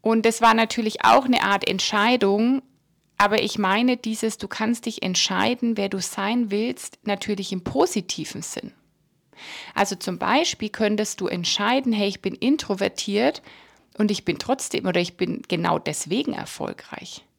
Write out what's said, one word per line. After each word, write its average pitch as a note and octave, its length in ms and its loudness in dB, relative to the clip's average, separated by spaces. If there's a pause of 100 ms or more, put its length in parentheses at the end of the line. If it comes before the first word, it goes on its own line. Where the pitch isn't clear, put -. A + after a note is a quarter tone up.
Und A3 220 2
das A3 160 2
war A3+ 140 8
natürlich A3 500 0
auch A#3+ 200 8
eine B3 180 2
Art G3 260 2
Entscheidung, A3 920 2 (560)
aber G#3 240 2
ich - 160 -2
meine A3 380 2
dieses, A3+ 420 -4
du G3 80 -8
kannst A3+ 400 -2
dich - 160 -6
entscheiden, G#3+ 760 0
wer G3 120 0
du F#3+ 120 -4
sein G#3 500 -2
willst, A3+ 540 -4
natürlich G3+ 480 -4
im F#3 120 -6
positiven - 760 -2
Sinn. - 300 -10 (1000)
Also G3 220 0
zum F3+ 220 -6
Beispiel A#3+ 500 0
könntest G#3+ 520 -2
du F#3 60 -2
entscheiden, A3 680 0
hey, G#3 160 2
ich F#3+ 120 -6
bin F#3+ 140 -4
introvertiert G#3 1080 0 (540)
und G#3+ 140 2
ich G3+ 140 -2
bin - 140 -2
trotzdem - 480 -2
oder F3 140 2
ich F3 160 -4
bin F3 320 -4
genau E3+ 300 0
deswegen D#3+ 560 -4
erfolgreich. - 880 -10 (160)